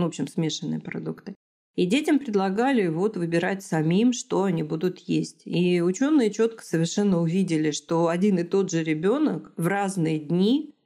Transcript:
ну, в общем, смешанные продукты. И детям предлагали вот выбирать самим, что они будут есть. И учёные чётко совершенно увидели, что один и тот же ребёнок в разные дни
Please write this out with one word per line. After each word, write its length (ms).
ну, 60
в 20
общем, 180
смешанные 540
продукты. 540
И 100
детям 320
предлагали 680
вот 280
выбирать 460
самим, 500
что 300
они 220
будут 340
есть. 460
И 360
учёные 520
чётко 320
совершенно 560
увидели, 500
что 380
один 300
и 40
тот 300
же 100
ребёнок 720
в 120
разные 500
дни 560